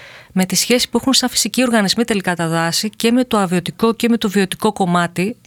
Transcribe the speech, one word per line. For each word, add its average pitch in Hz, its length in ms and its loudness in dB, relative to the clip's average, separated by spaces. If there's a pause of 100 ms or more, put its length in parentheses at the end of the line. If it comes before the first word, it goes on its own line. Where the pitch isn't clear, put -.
(320)
με 185 140 0
τη 185 100 -4
σχέση 240 340 0
που - 80 0
έχουν 262 160 0
σαν 247 160 0
φυσικοί - 320 -2
οργανισμοί 226 420 2
τελικά 190 320 -2
τα 170 120 -2
δάση 165 420 -2
και 226 220 0
με 254 120 2
το 247 140 -2
αβιωτικό 185 560 0
και 233 160 0
με 233 80 2
το 220 120 -2
βιωτικό 202 440 0
κομμάτι. 175 640 0 (100)